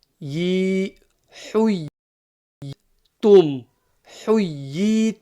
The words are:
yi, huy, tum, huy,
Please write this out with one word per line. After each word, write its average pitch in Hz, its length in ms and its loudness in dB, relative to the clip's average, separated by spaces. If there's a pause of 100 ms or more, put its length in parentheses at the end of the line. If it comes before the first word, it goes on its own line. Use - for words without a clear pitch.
(180)
yi, 185 800 -2 (560)
huy, 214 360 0 (1300)
tum, 165 440 6 (600)
huy, 208 960 -2